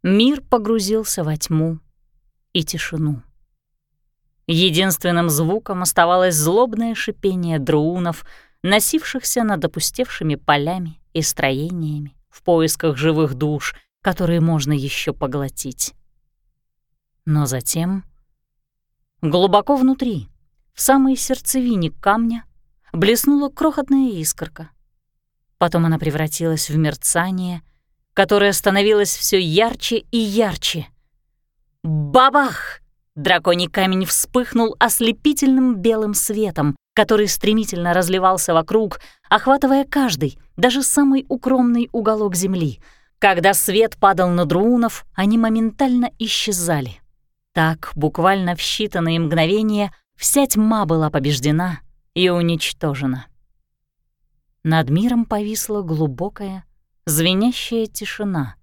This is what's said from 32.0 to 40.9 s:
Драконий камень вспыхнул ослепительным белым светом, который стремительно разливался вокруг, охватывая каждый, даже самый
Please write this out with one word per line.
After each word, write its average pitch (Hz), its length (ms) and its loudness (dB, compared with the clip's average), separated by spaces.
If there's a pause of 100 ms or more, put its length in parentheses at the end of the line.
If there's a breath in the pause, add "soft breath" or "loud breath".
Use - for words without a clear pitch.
Драконий 175 540 0
камень 190 360 0
вспыхнул 233 760 -2
ослепительным 254 1000 0
белым 214 360 0
светом, 196 640 -2 (180)
который 214 340 2
стремительно 196 680 -2
разливался 185 580 0
вокруг, 196 480 0 (300 soft breath)
охватывая 269 540 4
каждый, 170 540 -2 (180)
даже 247 260 2
самый 269 480 2